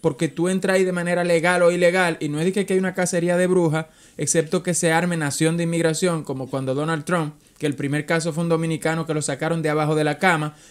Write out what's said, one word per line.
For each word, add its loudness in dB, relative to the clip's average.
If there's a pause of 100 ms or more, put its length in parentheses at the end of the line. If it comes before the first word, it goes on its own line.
porque -2
tú -2
entras 0
ahí 4
de 0
manera 0
legal 2
o 6
ilegal, 2
y -4
no -4
es -2
de 2
que, 0
que -2
hay 4
una -2
cacería 0
de 2
brujas, 2 (300)
excepto 0
que -4
se 0
arme 0
nación 0
de -2
inmigración, 0
como -8
cuando -4
Donald -2
Trump, -2 (240)
que -4
el 0
primer -4
caso 0
fue -2
un -2
dominicano 0
que -4
lo 0
sacaron -2
de 0
abajo 0
de 2
la 0
cama, 2 (160)